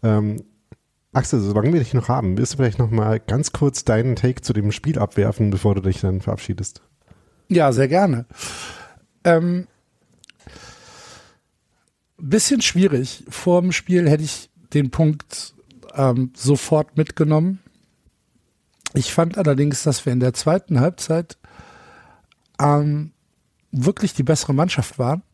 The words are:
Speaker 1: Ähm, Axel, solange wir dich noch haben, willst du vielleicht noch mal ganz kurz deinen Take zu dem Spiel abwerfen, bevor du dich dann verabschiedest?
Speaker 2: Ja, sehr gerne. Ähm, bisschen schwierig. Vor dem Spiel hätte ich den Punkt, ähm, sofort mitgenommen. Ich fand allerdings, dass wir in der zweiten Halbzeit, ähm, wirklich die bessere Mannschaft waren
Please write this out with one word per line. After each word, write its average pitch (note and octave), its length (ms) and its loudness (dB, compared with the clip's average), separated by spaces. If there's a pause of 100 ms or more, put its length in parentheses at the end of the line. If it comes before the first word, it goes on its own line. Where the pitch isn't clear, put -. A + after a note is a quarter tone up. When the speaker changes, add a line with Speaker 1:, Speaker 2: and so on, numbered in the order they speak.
Speaker 1:
Ähm, G#2+ 420 0 (680)
Axel, C3 260 0
solange G#2 340 0
wir F3 60 2
dich B2+ 160 -2
noch A#2+ 140 0
haben, A2+ 280 0
willst B2+ 180 -2
du - 20 -10
vielleicht A#2+ 240 0
noch A#2 100 2
mal A2 300 0
ganz B2+ 320 -4
kurz - 320 -2
deinen A2 320 0
Take B2 260 -2
zu - 100 -4
dem G#2 200 0
Spiel - 260 -4
abwerfen, G#2+ 520 0
bevor G2 260 0
du F#2+ 40 -2
dich F#2+ 200 -2
dann F#2+ 200 -2
verabschiedest? - 600 -8 (680)
Speaker 2:
Ja, D#3+ 220 4
sehr B2+ 160 2
gerne. D3 400 2 (960)
Ähm, F3 460 2 (2500)
bisschen A3 440 2
schwierig. D3+ 680 0
Vor F3 320 2
dem F3+ 100 0
Spiel F3 380 2
hätte D3+ 160 4
ich - 260 -12 (220)
den C#3 180 2
Punkt, - 640 -2 (400)
ähm, B2+ 400 0
sofort D3 640 0
mitgenommen. D#3 640 0 (1300)
Ich C3+ 180 0
fand E3+ 260 0
allerdings, D3 440 0
dass C#3+ 240 -2
wir B2 60 0
in B2 80 2
der B2+ 140 2
zweiten - 460 0
Halbzeit, E3 580 -2 (1200)
ähm, D3 520 0 (600)
wirklich D3+ 420 -2
die - 80 -4
bessere C#3+ 320 0
Mannschaft D3+ 440 -2
waren C3+ 240 -2 (120)